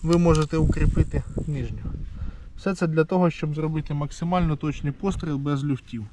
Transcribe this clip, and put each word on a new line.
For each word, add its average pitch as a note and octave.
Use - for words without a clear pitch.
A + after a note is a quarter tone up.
ви E3+
можете D#3+
укріпити D3+
нижню. A#2+
Все G3
це F3
для D#3+
того, F3+
щоб D#3
зробити D#3
максимально E3
точний C#3+
постріл E3+
без C#3
люфтів. B2